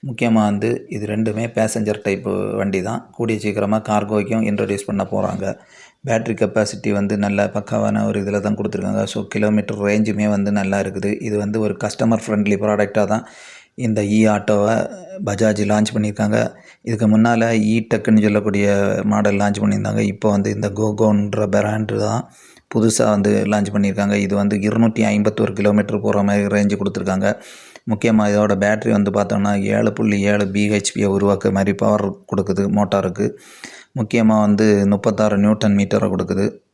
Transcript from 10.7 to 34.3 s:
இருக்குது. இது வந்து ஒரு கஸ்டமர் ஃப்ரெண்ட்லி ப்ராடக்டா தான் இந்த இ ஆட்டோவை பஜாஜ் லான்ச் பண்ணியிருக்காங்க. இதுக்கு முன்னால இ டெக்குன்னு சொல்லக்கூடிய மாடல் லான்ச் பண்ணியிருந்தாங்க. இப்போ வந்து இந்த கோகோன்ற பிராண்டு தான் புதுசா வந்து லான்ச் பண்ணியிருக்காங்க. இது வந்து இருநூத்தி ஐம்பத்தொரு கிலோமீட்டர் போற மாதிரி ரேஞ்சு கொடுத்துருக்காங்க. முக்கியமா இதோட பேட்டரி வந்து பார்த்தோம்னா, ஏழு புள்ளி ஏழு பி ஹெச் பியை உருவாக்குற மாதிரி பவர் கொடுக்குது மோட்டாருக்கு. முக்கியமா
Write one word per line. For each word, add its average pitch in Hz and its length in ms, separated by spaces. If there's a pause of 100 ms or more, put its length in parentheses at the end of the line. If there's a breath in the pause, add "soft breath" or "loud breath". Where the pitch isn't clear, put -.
இருக்குது. 95 300 (100)
இது 107 180
வந்து 104 220
ஒரு 104 160
கஸ்டமர் 113 480
ஃப்ரெண்ட்லி 104 320
ப்ராடக்டா 104 500
தான் 110 200 (500 loud breath)
இந்த 110 240 (100)
இ 110 160
ஆட்டோவை 104 500 (480)
பஜாஜ் 104 400
லான்ச் 107 300
பண்ணியிருக்காங்க. 107 440 (460 loud breath)
இதுக்கு 113 240
முன்னால 113 420 (140)
இ 107 100 (140)
டெக்குன்னு 107 360
சொல்லக்கூடிய 101 420 (380)
மாடல் 104 360
லான்ச் 101 220
பண்ணியிருந்தாங்க. 104 440
இப்போ 101 240
வந்து 101 200
இந்த 104 200
கோகோன்ற 104 760
பிராண்டு 107 500
தான் 107 240 (480 loud breath)
புதுசா 113 380
வந்து 104 220 (140)
லான்ச் 104 280
பண்ணியிருக்காங்க. 101 440
இது 101 180
வந்து 101 220
இருநூத்தி 110 480
ஐம்பத்தொரு 104 480
கிலோமீட்டர் 104 520
போற 104 180
மாதிரி 101 300
ரேஞ்சு 101 240
கொடுத்துருக்காங்க. 95 520 (580 loud breath)
முக்கியமா 110 400
இதோட 104 300
பேட்டரி 107 360
வந்து 101 180
பார்த்தோம்னா, 101 420 (140)
ஏழு 110 260
புள்ளி 113 300
ஏழு 104 240
பி 98 220
ஹெச் 104 240
பியை 104 160
உருவாக்குற 98 440
மாதிரி 98 220
பவர் 104 300 (200)
கொடுக்குது 98 460
மோட்டாருக்கு. 98 560 (680 loud breath)
முக்கியமா 110 460